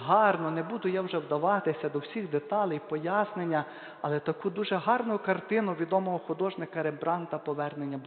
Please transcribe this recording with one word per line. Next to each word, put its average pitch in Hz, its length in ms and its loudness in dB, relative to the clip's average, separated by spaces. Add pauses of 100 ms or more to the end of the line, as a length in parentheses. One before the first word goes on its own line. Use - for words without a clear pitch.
гарно, 180 460 6
не 160 120 0
буду 196 260 -4
я 190 140 2
вже 180 160 -2
вдаватися 156 680 2
до 147 100 -2
всіх 185 320 -6
деталей, 156 580 0
пояснення, 170 760 0 (360)
але 147 200 0
таку 165 300 -2
дуже 202 260 0
гарну 226 420 2
картину 196 560 0
відомого 180 440 0
художника 165 640 -4
Рембрандта 160 560 -2
«Повернення 143 680 -4